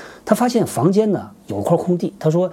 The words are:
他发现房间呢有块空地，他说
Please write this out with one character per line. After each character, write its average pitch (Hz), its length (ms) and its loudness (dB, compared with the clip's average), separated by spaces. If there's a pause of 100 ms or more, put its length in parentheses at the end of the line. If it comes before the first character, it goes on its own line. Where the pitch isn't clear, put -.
(240)
他 - 80 0
发 247 160 2
现 240 160 0
房 151 280 0
间 214 180 2
呢 107 180 -4 (200)
有 101 120 -6
块 170 160 2
空 175 220 0
地， 170 220 -6
他 156 100 2
说 175 220 2